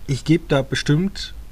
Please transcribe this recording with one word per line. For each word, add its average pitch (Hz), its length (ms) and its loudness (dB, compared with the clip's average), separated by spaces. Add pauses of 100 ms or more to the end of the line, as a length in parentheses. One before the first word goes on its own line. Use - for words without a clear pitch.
Ich 135 180 -4
geb 160 240 4
da 139 120 4
bestimmt 151 720 0 (180)